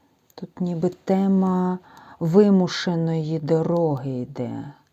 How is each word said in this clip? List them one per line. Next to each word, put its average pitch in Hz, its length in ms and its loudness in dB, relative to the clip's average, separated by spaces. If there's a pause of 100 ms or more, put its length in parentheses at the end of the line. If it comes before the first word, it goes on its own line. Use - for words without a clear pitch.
(340)
Тут - 260 -14
ніби 175 280 -2 (160)
тема 190 760 0 (420)
вимушеної 165 1160 2
дороги 160 720 0
йде. 123 600 -8 (200)